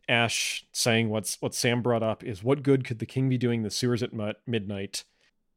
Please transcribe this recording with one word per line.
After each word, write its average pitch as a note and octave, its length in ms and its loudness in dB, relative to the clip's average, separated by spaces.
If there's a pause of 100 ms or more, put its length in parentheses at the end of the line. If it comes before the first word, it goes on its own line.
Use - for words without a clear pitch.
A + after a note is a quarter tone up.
Ash - 640 0
saying A2+ 380 2
what's, G#2+ 300 -4
what - 140 -4
Sam A#2+ 280 2
brought A#2 200 2
up A2 220 -2
is, G2+ 180 -8
"What C3+ 220 0
good C3+ 200 4
could A#2 140 -6
the A2+ 80 -6
king C3 220 0
be B2+ 100 2
doing A#2+ 220 2
in - 40 -2
the G2+ 60 -4
sewers A#2+ 320 0
at A#2+ 100 -4
mu-, G#2+ 200 -4 (120)
midnight?" G2+ 600 -4 (520)